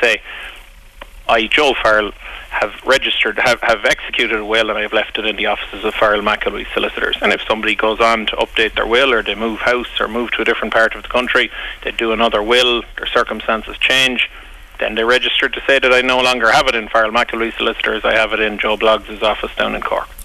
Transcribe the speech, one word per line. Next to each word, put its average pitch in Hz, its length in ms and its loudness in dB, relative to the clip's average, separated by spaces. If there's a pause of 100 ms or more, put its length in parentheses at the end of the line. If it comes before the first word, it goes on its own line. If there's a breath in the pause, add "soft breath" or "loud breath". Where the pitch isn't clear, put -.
say, 110 200 2 (1080 loud breath)
"I, 113 180 2
Joe 139 360 4
Farrell, 107 300 4 (380 loud breath)
have 104 220 -2 (120)
registered, 123 540 2
have, 117 240 2
have 110 220 2
executed 123 540 -2
a 107 60 -6
will, 110 260 2
and 107 80 -2
I've 107 140 -4
left 110 260 -2
it 110 80 -4
in 107 100 -2
the 107 100 -2
offices 104 380 -4
of 107 100 -2
Farrell 104 280 2
McElwee 107 500 -2
solicitors." - 480 -2
And 220 120 0
if - 100 -2
somebody 110 320 0
goes 110 260 0
on 113 260 2
to - 100 -4
update 110 400 0
their 104 100 0
will, 123 260 4
or 110 100 2
they 104 120 -4
move 110 260 -4
house 120 400 -2
or 110 80 -2
move 117 240 -4
to - 100 -2
a - 20 -2
different 113 280 -2
part 113 220 2
of 104 80 -12
the - 60 -14
country, 123 420 0 (320 loud breath)
they - 100 -6
do 113 200 -2
another 110 300 2
will, 120 400 2 (160)
their - 80 -8
circumstances 110 720 -2
change, 131 520 2 (500 loud breath)
then 110 160 -4
they 113 80 0
register 127 440 2
to - 180 -10
say 139 120 4
that 131 140 4
I 127 100 4
no 127 180 2
longer 127 300 2
have 135 160 4
it 123 80 2
in 110 140 -4
Farrell 110 240 2
McElwee 117 440 -2
solicitors, 113 480 -2
I 113 80 2
have 110 200 2
it 107 80 0
in 107 180 -2
Joe 107 180 0
Bloggs' 107 460 0
office 107 340 -2
down 107 180 -2
in 107 60 -6
Cork. - 280 -4 (160)